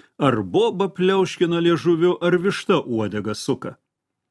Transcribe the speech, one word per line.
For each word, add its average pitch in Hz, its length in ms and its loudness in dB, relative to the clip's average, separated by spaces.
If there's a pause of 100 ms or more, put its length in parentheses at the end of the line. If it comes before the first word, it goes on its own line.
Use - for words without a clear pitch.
(180)
"ar 127 240 2
boba 190 460 0
pliauškina 180 760 0
liežuviu, 170 560 2
ar 175 160 2
višta 180 480 0
uodegą 107 500 -4
suka? - 420 -6 (540)